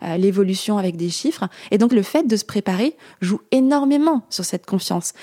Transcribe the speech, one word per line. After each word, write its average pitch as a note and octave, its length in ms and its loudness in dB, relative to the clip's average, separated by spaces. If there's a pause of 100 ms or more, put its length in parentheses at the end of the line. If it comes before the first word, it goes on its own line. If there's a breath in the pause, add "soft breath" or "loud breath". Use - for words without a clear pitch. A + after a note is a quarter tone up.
euh, E3+ 140 -4
l'évolution G3 600 0
avec F#3 180 -2
des E3+ 140 -4
chiffres. - 360 -4 (240 loud breath)
Et G#3+ 60 4
donc, A#3 160 4
le A3+ 80 4
fait D4 260 0
de A3 80 0
se G#3 120 -2
préparer G#3 500 -2 (240 loud breath)
joue F#3 300 -2
énormément C#4 800 2
sur - 160 -6
cette - 180 -6
confiance. F3+ 480 -4 (100)